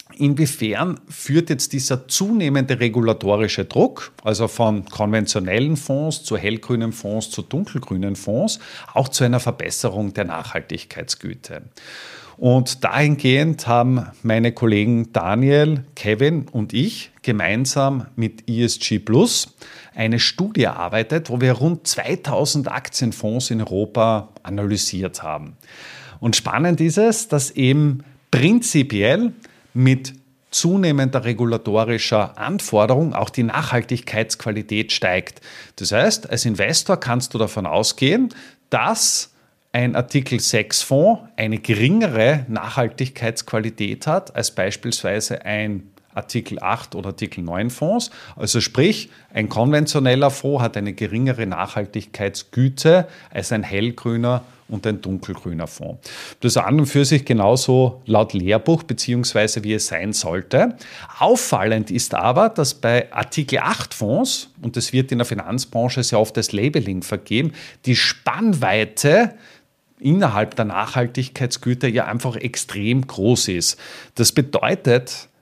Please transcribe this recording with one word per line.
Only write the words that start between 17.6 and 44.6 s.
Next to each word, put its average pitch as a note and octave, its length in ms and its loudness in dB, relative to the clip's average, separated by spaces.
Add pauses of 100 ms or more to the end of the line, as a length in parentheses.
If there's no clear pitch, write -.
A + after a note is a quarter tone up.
mit A2+ 340 -4
E A#2 140 0
S - 160 -2
G - 180 -2
Plus C#3 560 2 (400)
eine A2+ 240 0
Studie F#3 460 0
erarbeitet, A2 640 -2
wo A#2+ 100 -2
wir B2+ 120 4
rund D#3 340 0
zweitausend C#3 800 -2
Aktienfonds A#2 880 -4
in A2+ 80 -2
Europa A2 680 0 (120)
analysiert G2 800 -4
haben. D2+ 340 -10 (640)
Und A#2 160 0
spannend D#3+ 460 0
ist D#3+ 180 2
es, A3 300 2
dass C3+ 240 0
eben C#3 500 2 (300)
prinzipiell D#3 1000 4 (400)
mit C3 420 4 (360)
zunehmender C#3+ 760 2
regulatorischer A2+ 1120 0
Anforderung B2+ 800 2
auch - 160 -2
die A#2+ 140 -2
Nachhaltigkeitsqualität A2 1500 -2
steigt. - 500 -2 (360)
Das G2 160 -6
heißt, D3+ 360 2
als - 180 -2
Investor A2+ 520 0
kannst B2 340 -2
du - 60 -4
davon G#2+ 260 -2
ausgehen, C3 640 2 (400)
dass C#3+ 600 0 (420)
ein B2 240 0
Artikel B2+ 420 -2
sechs - 440 0
Fonds F3+ 400 4 (140)
eine A2 220 -2
geringere B2+ 880 2
Nachhaltigkeitsqualität A2+ 1600 -4
hat E3+ 300 -4
als A2+ 160 -4
beispielsweise G#2 920 -4